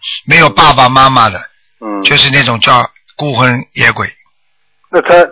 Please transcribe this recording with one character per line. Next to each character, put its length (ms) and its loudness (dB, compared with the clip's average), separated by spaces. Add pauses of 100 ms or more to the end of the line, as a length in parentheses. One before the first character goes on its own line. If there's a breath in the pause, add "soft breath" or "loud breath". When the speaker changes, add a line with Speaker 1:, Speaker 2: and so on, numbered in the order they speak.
(260 loud breath)
Speaker 1:
没 120 0
有 120 2
爸 220 2
爸 160 2
妈 200 2
妈 220 2
的， 80 -8 (420)
Speaker 2:
嗯。 240 -8
Speaker 1:
就 120 0
是 140 2
那 120 2
种 180 -2
叫 280 0 (280)
孤 160 -6
魂 280 0 (140)
野 180 0
鬼。 200 -8 (760)
Speaker 2:
那 120 0
他， 300 4